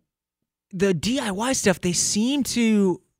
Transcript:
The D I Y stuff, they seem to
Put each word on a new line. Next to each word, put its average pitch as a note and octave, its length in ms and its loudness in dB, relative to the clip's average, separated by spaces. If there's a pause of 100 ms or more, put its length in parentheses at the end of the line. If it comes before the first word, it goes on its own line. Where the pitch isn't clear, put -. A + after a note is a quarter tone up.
(720)
The F#3+ 220 0
D G#3+ 240 -4
I A3+ 120 -4
Y A3+ 220 -2
stuff, - 280 0
they F3+ 120 -2
seem B3 520 0
to G#3+ 560 2 (180)